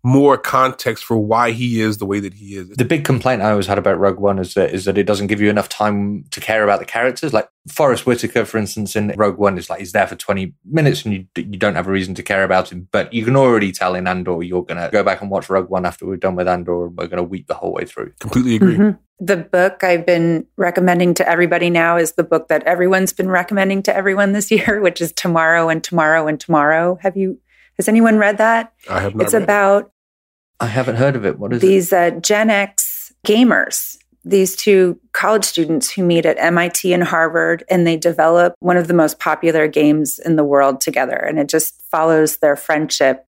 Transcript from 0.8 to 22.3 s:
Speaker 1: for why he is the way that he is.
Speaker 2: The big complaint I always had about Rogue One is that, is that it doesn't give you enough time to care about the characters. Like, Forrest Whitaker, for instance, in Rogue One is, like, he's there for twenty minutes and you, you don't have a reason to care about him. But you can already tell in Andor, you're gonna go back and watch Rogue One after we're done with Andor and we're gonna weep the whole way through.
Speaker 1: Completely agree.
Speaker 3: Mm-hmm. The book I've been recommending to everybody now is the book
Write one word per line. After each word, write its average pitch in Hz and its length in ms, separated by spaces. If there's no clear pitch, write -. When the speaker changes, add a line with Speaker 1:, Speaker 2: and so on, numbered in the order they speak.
Speaker 1:
for 117 140
why 110 360
he 117 280
is 107 160
the 104 80
way 101 160
that 98 140
he 101 220
is. 92 120
Speaker 2:
The 120 160
big 147 220
complaint 127 340
I 107 120
always 101 140
had 98 120
about 92 200
Rogue 95 220
One 98 180
is 90 140
that, 95 220
is 95 100
that 98 140
it 95 60
doesn't 101 240
give 104 120
you 104 80
enough 104 220
time 104 600
to - 100
care 110 220
about 101 160
the 95 60
characters. 123 480
Like, 107 160
Forrest 135 320
Whitaker, 117 400
for 113 140
instance, 104 360
in 104 220
Rogue 101 220
One 98 180
is, 87 140
like, 90 80
he's 95 140
there 101 140
for 92 80
twenty - 380
minutes 143 400
and 104 80
you, 95 120
you 98 220
don't 101 160
have 90 140
a - 20
reason 95 260
to - 60
care 98 220
about 92 260
him. 90 220
But 101 220
you 110 100
can 127 100
already 117 380
tell 92 220
in 92 120
Andor, 90 360
you're 90 200
gonna 85 300
go 104 100
back 95 200
and 101 80
watch 95 180
Rogue 95 220
One 92 160
after 87 180
we're 92 140
done 92 180
with 90 120
Andor 87 380
and 87 120
we're 87 80
gonna 87 160
weep 90 240
the - 80
whole 90 180
way 85 140
through. - 340
Speaker 1:
Completely 165 360
agree. 180 200
Speaker 3:
Mm-hmm. 208 220
The 185 180
book 185 460
I've 175 200
been 170 420
recommending 180 560
to - 120
everybody 170 440
now 170 260
is 165 160
the 165 120
book 160 240